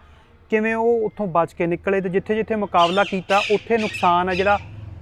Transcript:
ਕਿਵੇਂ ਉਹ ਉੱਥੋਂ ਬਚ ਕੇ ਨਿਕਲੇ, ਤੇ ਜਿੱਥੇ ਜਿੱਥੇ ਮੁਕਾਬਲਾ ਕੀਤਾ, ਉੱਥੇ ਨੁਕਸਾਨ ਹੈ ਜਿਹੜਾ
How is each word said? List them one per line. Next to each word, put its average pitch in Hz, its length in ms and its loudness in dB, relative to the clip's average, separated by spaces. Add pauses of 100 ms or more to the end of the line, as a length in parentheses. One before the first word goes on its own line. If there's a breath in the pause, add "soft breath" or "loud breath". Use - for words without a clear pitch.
(500 soft breath)
ਕਿਵੇਂ 220 240 0
ਉਹ 226 320 0
ਉੱਥੋਂ 208 200 -6
ਬਚ 165 260 0
ਕੇ 180 140 -2
ਨਿਕਲੇ, 196 340 0
ਤੇ 185 80 -4
ਜਿੱਥੇ 190 260 -2
ਜਿੱਥੇ 220 200 -2
ਮੁਕਾਬਲਾ 196 500 2
ਕੀਤਾ, 196 340 0
ਉੱਥੇ 208 400 0
ਨੁਕਸਾਨ 190 500 0
ਹੈ 185 60 0
ਜਿਹੜਾ 196 240 2 (440)